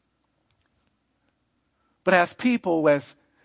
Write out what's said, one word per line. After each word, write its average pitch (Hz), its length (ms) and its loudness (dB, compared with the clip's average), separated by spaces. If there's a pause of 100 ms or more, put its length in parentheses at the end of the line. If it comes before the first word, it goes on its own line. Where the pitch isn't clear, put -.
(2000)
But 185 120 2
as 175 180 0
people, 175 560 -2
as, 143 260 -2 (300)